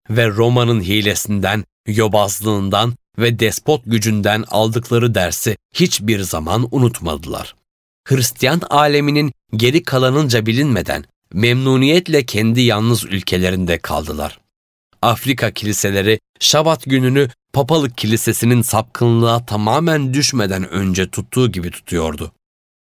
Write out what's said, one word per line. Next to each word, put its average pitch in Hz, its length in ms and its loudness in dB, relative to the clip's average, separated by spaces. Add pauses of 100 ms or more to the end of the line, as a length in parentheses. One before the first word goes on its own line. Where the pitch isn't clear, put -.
ve 117 180 2
Roma'nın 117 540 2
hilesinden, 101 840 -2 (240)
yobazlığından 104 1080 0 (240)
ve 117 220 2
despot 113 460 0
gücünden 107 640 0
aldıkları 117 680 0
dersi 95 420 -2 (160)
hiçbir 107 460 0
zaman 92 520 -2
unutmadılar. 117 840 -2 (520)
Hristiyan 131 600 0
aleminin 147 640 2 (240)
geri 127 280 2
kalanınca 127 640 2
bilinmeden 110 580 0 (300)
memnuniyetle 131 920 2
kendi 113 360 0
yalnız 113 440 2
ülkelerinde 92 720 -2
kaldılar. 78 640 -8 (600)
Afrika 117 500 0
kiliseleri 101 680 0 (200)
Şabat 156 460 2
gününü 131 440 2 (240)
papalık 139 440 0
kilisesinin 113 640 0
sapkınlığa 117 840 0
tamamen 131 680 0
düşmeden 101 560 -2
önce 92 400 -2
tuttuğu 123 420 -2
gibi 87 200 -6
tutuyordu. 80 600 -6 (500)